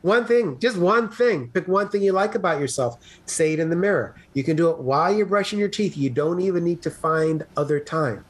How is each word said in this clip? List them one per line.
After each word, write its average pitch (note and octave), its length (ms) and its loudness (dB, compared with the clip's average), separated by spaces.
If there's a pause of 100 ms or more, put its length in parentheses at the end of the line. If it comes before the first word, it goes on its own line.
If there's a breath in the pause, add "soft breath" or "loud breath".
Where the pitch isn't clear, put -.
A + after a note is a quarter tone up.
One A3 240 2
thing, G#3+ 340 2
just A#3 160 0
one G#3 320 2
thing. G3+ 400 0
Pick F3 180 -4
one G3 220 0
thing G3+ 140 -2
you G3 100 4
like G3+ 220 0
about F3 260 0
yourself. B2 380 -2 (280 loud breath)
Say D#3 260 0
it D#3 60 -2
in D#3+ 100 0
the E3+ 80 0
mirror. F3 380 0 (180 loud breath)
You C3+ 120 -2
can D#3+ 120 0
do E3 140 4
it D#3+ 80 -4
while D3 340 0
you're G#3 140 2
brushing G3+ 320 -2
your G3+ 100 0
teeth. G3+ 280 -2
You C#3 140 0
don't D3+ 300 0
even F3+ 220 0
need E3+ 200 -2
to D#3+ 80 -4
find D#3+ 540 0 (120)
other D3 240 0
time. D3 500 -4